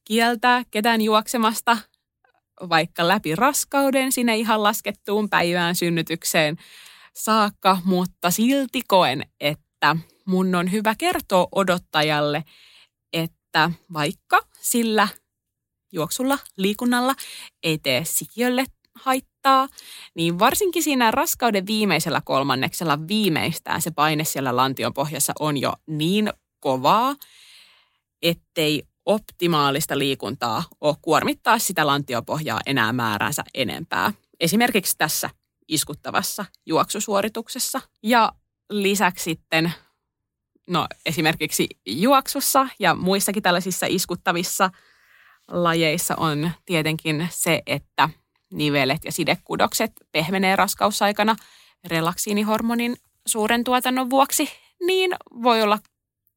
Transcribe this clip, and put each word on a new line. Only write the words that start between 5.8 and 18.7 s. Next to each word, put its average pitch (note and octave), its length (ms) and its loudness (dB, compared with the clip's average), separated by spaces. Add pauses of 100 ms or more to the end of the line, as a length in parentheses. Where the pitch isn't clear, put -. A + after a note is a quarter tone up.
saakka, G#3 720 0
mutta F3+ 460 0
silti B3+ 580 0
koen, D3 380 2 (140)
että D3+ 560 -2 (280)
mun F#3 300 2
on F3+ 180 0
hyvä G#3+ 220 0
kertoa D#4+ 580 0
odottajalle, D3+ 920 0 (680)
että E3 580 0 (220)
vaikka E3 500 0 (180)
sillä A3 480 2 (840)
juoksulla, B3+ 460 -2 (180)
liikunnalla B3 580 0 (480)
ei D#3 160 0
tee C#3 260 0
sikiölle B3 600 -2 (300)